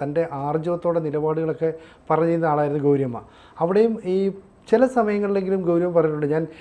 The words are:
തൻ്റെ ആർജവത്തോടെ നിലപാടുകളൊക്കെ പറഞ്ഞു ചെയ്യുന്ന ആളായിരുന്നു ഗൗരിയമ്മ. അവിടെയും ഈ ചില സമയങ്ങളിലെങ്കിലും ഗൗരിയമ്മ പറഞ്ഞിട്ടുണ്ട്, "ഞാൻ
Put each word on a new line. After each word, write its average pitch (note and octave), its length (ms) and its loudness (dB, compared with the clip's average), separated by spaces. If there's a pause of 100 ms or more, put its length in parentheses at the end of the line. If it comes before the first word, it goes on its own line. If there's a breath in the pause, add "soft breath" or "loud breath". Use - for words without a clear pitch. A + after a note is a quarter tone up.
തൻ്റെ D3 300 -2
ആർജവത്തോടെ D#3+ 680 -2
നിലപാടുകളൊക്കെ D#3 760 -2 (360 loud breath)
പറഞ്ഞു D#3+ 160 2
ചെയ്യുന്ന E3 200 0
ആളായിരുന്നു D3 380 0
ഗൗരിയമ്മ. C3+ 380 0 (380 loud breath)
അവിടെയും G#3+ 460 2
ഈ F#3+ 260 0 (400)
ചില A#3+ 140 6
സമയങ്ങളിലെങ്കിലും G3+ 760 0
ഗൗരിയമ്മ E3+ 340 0
പറഞ്ഞിട്ടുണ്ട്, D#3 300 2
"ഞാൻ D#3 220 0 (140 loud breath)